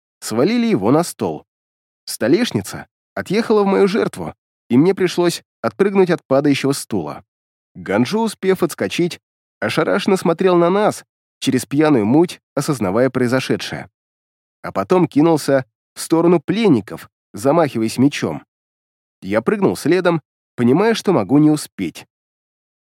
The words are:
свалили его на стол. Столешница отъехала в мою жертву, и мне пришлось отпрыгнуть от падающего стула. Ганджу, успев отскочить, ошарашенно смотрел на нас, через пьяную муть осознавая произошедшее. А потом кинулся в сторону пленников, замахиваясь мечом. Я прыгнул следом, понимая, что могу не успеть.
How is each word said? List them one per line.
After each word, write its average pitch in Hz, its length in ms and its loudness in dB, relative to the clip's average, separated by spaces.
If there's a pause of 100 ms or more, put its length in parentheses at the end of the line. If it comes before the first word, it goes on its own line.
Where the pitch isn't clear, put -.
(220)
свалили 208 440 0
его 123 260 0
на 160 120 2
стол. 85 420 -8 (600)
Столешница 113 840 -4 (280)
отъехала 208 480 0
в 196 40 0
мою 196 200 2
жертву, 180 460 -4 (360)
и 120 80 4
мне 185 180 4
пришлось 175 480 -2 (180)
отпрыгнуть 196 480 0
от 165 160 -2
падающего 135 460 0
стула. 76 520 -8 (520)
Ганджу, 113 460 -2
успев 190 420 -2
отскочить, 165 560 -4 (400)
ошарашенно 185 580 -2
смотрел 180 380 0
на 170 140 4
нас, 196 340 -2 (360)
через 127 260 -2
пьяную 143 400 2
муть 151 360 2 (140)
осознавая 123 540 0
произошедшее. 123 800 -4 (720)
А - 100 -12
потом 170 360 2
кинулся 147 580 2 (280)
в - 80 -14
сторону 165 380 2
пленников, 175 680 0 (240)
замахиваясь 120 640 0
мечом. 120 460 -2 (800)
Я 101 200 -2
прыгнул 185 340 0
следом, 175 460 0 (340)
понимая, 160 380 2
что 202 200 -2
могу 117 240 2
не 151 120 6
успеть. - 560 -6 (920)